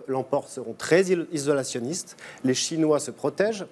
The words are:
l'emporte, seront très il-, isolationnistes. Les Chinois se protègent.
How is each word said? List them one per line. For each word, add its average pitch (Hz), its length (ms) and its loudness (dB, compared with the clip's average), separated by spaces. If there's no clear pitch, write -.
l'emporte, 131 420 -2
seront 113 240 -10
très 180 320 4
il-, 180 260 0
isolationnistes. 139 880 -2
Les 127 120 4
Chinois 156 440 2
se - 120 -8
protègent. 190 600 -2